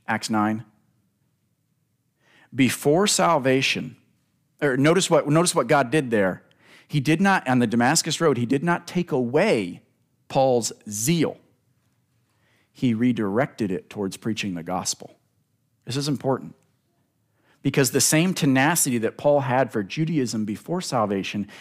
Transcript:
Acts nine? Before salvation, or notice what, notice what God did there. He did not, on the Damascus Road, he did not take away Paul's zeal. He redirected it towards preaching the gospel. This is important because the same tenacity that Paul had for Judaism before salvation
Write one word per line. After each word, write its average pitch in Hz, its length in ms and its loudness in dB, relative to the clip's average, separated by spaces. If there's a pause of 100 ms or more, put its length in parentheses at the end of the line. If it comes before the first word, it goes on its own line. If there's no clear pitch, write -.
Acts 110 220 -4
nine? 107 360 0 (1900)
Before 143 540 2
salvation, 135 880 0 (680)
or 135 160 0
notice 165 320 4
what, 147 180 4
notice 165 280 2
what 143 100 2
God 135 240 2
did 135 220 0
there. 95 320 0 (440)
He 147 120 -2
did 151 200 2
not, 190 280 2
on 127 100 2
the 123 80 2
Damascus 127 560 0
Road, 147 160 4
he 120 80 -2
did 135 180 0
not 175 220 -2
take 175 260 -4
away 127 720 0 (460)
Paul's 131 440 2 (160)
zeal. 113 520 -2 (1300)
He 123 220 0
redirected 110 800 0
it - 180 -8
towards 98 280 -6
preaching 104 360 -6
the 85 80 -10
gospel. - 540 -8 (720)
This 120 120 -6
is 143 100 -6
important 127 460 -4 (1120)
because 139 260 2
the 135 120 0
same 165 340 2
tenacity 135 640 2
that 107 180 -4
Paul 147 220 4
had 127 320 0
for 110 100 -2
Judaism 123 640 -2
before 156 360 -6
salvation 101 640 -2 (140)